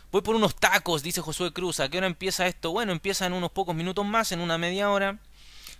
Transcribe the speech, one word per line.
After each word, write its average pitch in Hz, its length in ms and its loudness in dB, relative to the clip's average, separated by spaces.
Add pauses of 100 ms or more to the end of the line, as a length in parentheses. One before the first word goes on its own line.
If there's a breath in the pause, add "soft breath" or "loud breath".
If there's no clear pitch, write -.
(100)
"Voy 190 120 2
por 214 120 2
unos 214 220 4
tacos", 180 460 2
dice 170 180 -4
Josué 160 320 -2
Cruz. 175 260 -2
"¿A 139 120 0
qué 175 80 -4
hora 190 80 0
empieza 185 400 0
esto?". 170 260 -2
Bueno, 214 200 0
empieza 190 340 -2
en 180 80 -2
unos 180 180 -2
pocos 180 220 -2
minutos 185 320 -2
más, 220 260 0
en 170 80 -2
una 170 160 0
media 185 340 0
hora. 196 280 0 (600 loud breath)